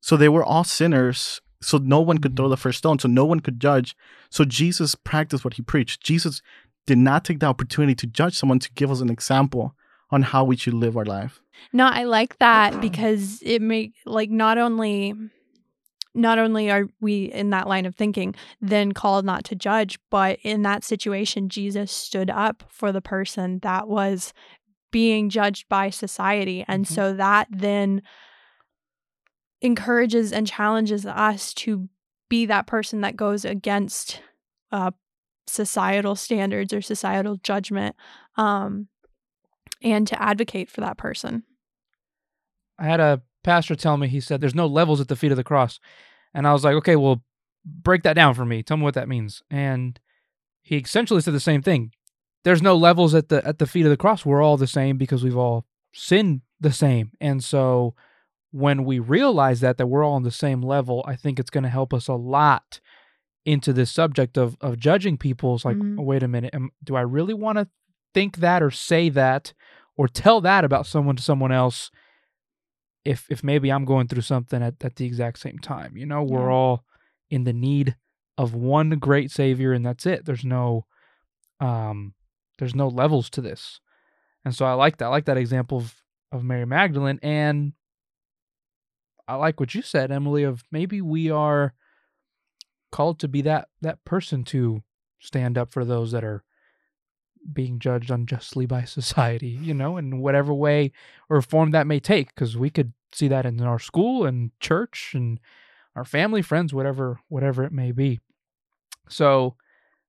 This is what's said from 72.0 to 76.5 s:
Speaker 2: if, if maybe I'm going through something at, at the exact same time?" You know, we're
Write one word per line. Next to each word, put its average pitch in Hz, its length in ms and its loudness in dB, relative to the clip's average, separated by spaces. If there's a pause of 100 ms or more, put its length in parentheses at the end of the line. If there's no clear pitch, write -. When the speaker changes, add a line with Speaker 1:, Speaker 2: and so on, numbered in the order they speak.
Speaker 2:
if, 135 240 -2
if 139 140 -6
maybe 139 280 2
I'm 139 140 0
going 131 220 2
through 123 160 -2
something 123 400 -2
at, 117 200 -4
at 131 140 -6
the 131 80 -4
exact 120 340 -6
same - 200 -12
time?" - 380 -12
You 123 80 -12
know, 147 180 -4
we're 131 260 0